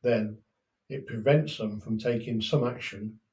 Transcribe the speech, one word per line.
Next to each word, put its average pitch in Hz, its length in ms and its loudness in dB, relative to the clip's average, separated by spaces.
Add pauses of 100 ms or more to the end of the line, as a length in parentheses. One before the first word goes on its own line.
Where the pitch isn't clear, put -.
then 107 360 2 (520)
it 135 160 -8
prevents 139 520 2
them 107 220 -4
from 110 200 -4
taking 113 420 -2
some 123 240 2
action 110 540 -6 (140)